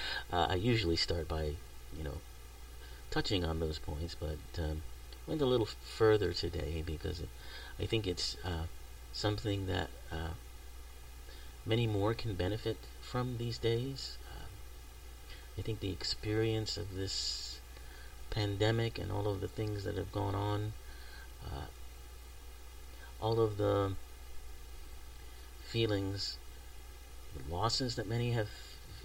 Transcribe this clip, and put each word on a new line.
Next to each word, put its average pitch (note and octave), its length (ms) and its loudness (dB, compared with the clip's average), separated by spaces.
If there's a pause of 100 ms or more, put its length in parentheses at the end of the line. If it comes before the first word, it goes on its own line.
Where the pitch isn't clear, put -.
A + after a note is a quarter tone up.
(320)
Uh, F2 180 6
I F2+ 40 4
usually F#2+ 420 6
start E2 320 2
by, D#2 240 2 (440)
you D#2 80 -4
know, C#2+ 140 -4 (920)
touching G#2 340 4
on E2 140 2
those D#2 200 2
points, D#2+ 360 -2
but, D#2 480 -4
um, D#2 200 0 (440)
went D#3+ 140 0
a C#3 60 6
little B2 200 6
f-, - 160 -8
further G#2+ 500 8
today D#2+ 520 0
because E2 360 -2
it, - 80 -4 (520)
I - 60 2
think A2 200 2
it's, - 380 0
uh, E2+ 200 0 (480)
something G2+ 540 2
that, F#2 220 0 (220)
uh, E2 240 -2 (1300)
many A#2 220 6
more G#2 260 4
can A2+ 220 0
benefit G2+ 420 0 (240)
from B2 380 -2
these A#2 180 -2
days. A#2+ 600 0 (100)
Uh, - 200 -8 (1120)
I G2+ 40 -4
think A2 180 -2
the G2 100 0
experience A2 840 2
of F#2 200 -4
this - 640 -2 (720)
pandemic G#2+ 680 4
and F#2+ 140 -2
all G2+ 160 2
of G2 120 2
the G2 80 -2
things G#2+ 360 -2
that F#2 120 0
have G2 140 0
gone G2+ 240 2
on, G#2 380 2 (720)
uh, D2 220 -4 (1500)
all A2+ 200 6
of G#2 180 6
the G2+ 340 6 (1700)
feelings, G2+ 720 2 (1000)
the C#2 180 -4
losses A#2 420 2
that G#2 120 -2
many A#2+ 220 4
have, A2+ 180 4 (560)